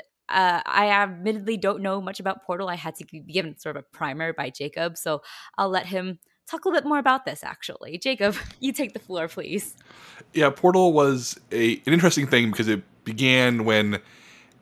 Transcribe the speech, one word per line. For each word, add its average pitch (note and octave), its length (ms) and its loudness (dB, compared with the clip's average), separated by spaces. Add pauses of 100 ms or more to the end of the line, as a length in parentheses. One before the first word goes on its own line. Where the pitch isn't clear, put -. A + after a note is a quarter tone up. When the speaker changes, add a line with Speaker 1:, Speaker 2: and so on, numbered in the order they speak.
(300)
Speaker 1:
uh, F3+ 360 2
I G#3 240 2
admittedly G3+ 640 -2
don't G3 260 -2
know G3 200 -4
much F#3+ 180 -12
about F#3+ 240 -6
Portal. F#3 240 -6
I F3 80 -8
had D#3+ 200 -10
to D#3 100 -18
be D#3 140 -18
given D#3 380 -6
sort D3 200 -10
of C3+ 60 -16
a - 140 -20
primer D#3+ 360 -6
by C#3+ 160 -8
Jacob, D#3+ 480 -8
so D3+ 240 -4 (360)
I'll G3 120 0
let F#3 160 -2
him F#3 340 -6 (280)
talk - 180 -6
a - 20 0
little E4 140 2
bit C4+ 60 -4
more D4 120 0
about C4 260 0
this, D3 180 -10
actually. - 540 -12
Jacob, G#3 380 0 (120)
<laughs> - 120 -20
you C4 140 -2
take A#3+ 200 -6
the G#3+ 60 -12
floor, E3+ 300 -6
please. - 460 -8 (580)
Speaker 2:
Yeah, D3+ 160 6
Portal F3+ 420 4
was C#3 480 4 (120)
a, A2+ 240 2 (100)
an C#3+ 80 4
interesting E3 340 4
thing A#2 240 4
because G#2+ 160 -2
it G#2+ 160 2 (220)
began B2 580 2
when G#2+ 360 2 (640)